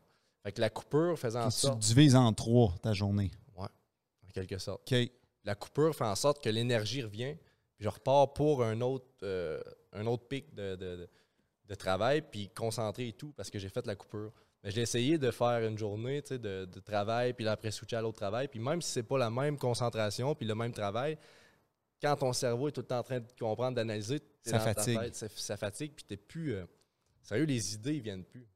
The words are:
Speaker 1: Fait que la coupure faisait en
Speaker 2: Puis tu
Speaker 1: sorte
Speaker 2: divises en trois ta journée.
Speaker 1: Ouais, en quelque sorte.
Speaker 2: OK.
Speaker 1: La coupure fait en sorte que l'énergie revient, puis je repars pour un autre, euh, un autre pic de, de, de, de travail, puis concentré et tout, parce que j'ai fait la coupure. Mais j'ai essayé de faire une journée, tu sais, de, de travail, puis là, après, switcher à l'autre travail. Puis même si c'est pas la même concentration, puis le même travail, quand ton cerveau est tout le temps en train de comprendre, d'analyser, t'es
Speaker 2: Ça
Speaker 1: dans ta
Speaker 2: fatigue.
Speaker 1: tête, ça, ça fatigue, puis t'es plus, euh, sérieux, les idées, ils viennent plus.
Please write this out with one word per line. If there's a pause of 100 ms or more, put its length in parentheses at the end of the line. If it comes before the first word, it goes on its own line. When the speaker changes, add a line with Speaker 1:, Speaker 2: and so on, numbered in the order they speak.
(420)
Speaker 1:
Fait
que
la
coupure
faisait
en
Speaker 2:
Puis
tu
Speaker 1:
sorte
Speaker 2:
divises
en
trois
ta
journée. (260)
Speaker 1:
Ouais,
en
quelque
sorte.
Speaker 2:
OK. (340)
Speaker 1:
La
coupure
fait
en
sorte
que
l'énergie
revient, (420)
puis
je
repars
pour
un
autre, (160)
euh, (360)
un
autre
pic
de,
de,
de, (580)
de
travail,
puis
concentré
et
tout,
parce
que
j'ai
fait
la
coupure. (320)
Mais
j'ai
essayé
de
faire
une
journée,
tu
sais,
de,
de
travail,
puis
là,
après,
switcher
à
l'autre
travail.
Puis
même
si
c'est
pas
la
même
concentration,
puis
le
même
travail, (880)
quand
ton
cerveau
est
tout
le
temps
en
train
de (120)
comprendre,
d'analyser,
t'es
Speaker 2:
Ça
Speaker 1:
dans
ta
Speaker 2:
fatigue.
Speaker 1:
tête,
ça,
ça
fatigue,
puis
t'es
plus,
euh, (580)
sérieux,
les
idées,
ils
viennent
plus.